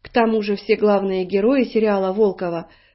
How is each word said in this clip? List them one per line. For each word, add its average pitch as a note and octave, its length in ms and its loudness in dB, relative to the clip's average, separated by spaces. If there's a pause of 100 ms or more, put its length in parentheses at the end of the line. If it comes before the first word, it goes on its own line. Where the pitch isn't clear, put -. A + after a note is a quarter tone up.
К - 60 -18
тому A3+ 340 0
же G3+ 140 -2
все - 180 -2
главные G3 500 0
герои G3+ 380 2
сериала G3+ 500 0
Волкова F#3 560 -2 (260)